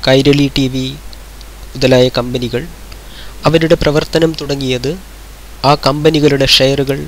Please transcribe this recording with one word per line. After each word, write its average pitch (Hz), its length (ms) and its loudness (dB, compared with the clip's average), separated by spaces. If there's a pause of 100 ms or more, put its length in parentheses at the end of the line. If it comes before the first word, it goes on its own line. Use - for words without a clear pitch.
കൈരളി 139 480 4
ടി 135 120 0
വി 131 260 -6 (800)
മുതലായ 127 340 4
കമ്പനികൾ 123 580 -4 (800)
അവരുടെ 160 300 4
പ്രവർത്തനം 156 680 0
തുടങ്ങിയത് 139 580 -4 (680)
ആ 143 100 6
കമ്പനികളുടെ 147 720 2
ഷെയറുകൾ 139 600 2